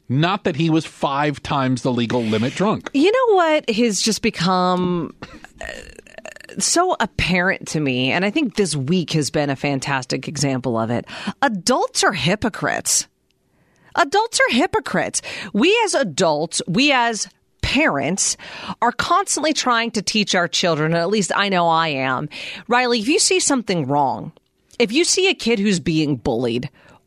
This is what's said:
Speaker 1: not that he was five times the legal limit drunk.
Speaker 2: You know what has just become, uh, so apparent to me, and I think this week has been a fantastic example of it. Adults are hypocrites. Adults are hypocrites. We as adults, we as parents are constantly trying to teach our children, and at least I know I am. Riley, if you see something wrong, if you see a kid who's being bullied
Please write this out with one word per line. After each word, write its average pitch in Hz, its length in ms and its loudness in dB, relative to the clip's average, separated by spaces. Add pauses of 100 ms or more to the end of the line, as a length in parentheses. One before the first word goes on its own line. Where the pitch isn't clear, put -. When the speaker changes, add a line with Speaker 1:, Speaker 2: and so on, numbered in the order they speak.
Speaker 1:
not 165 380 0
that 175 100 0
he 165 140 2
was 156 160 2
five 143 580 -2
times 131 380 0
the 131 100 0
legal 120 300 0
limit 110 320 0
drunk. 185 400 -2
Speaker 2:
You 311 180 4
know 480 240 4
what 311 360 2
has 214 280 2
just - 220 -2
become, 180 920 0 (460)
uh, - 60 -10 (960)
so 349 400 2
apparent 185 680 0
to 160 100 -2
me, 131 320 0
and 175 140 0
I 208 40 0
think 262 260 -2
this 170 200 0
week 151 360 0
has 151 180 0
been 147 200 0
a 135 60 -2
fantastic 139 720 -4
example 135 500 -2
of 113 120 -2
it. 117 160 -2 (360)
Adults 269 600 0
are 302 100 2
hypocrites. 160 960 -2 (880)
Adults 392 440 0
are 494 160 2
hypocrites. 233 680 0 (320)
We 349 320 4
as 339 80 -2
adults, 170 760 0
we 254 240 2
as 233 360 0 (340)
parents 160 760 0 (440)
are 240 100 2
constantly 339 600 0
trying 233 380 0
to 208 100 -4
teach - 320 0
our 175 140 2
children, 160 460 2
and 170 80 2
at 170 80 0
least 208 260 0
I 196 140 2
know 175 180 2
I 165 220 2
am. 131 400 -2 (380)
Riley, 240 320 2
if 202 80 -4
you 330 120 2
see 370 200 2
something 196 480 0
wrong, 139 440 0 (480)
if 220 120 2
you 311 120 2
see 370 260 2
a - 60 0
kid 226 240 0
who's 196 200 2
being 151 360 0
bullied 120 540 -2 (380)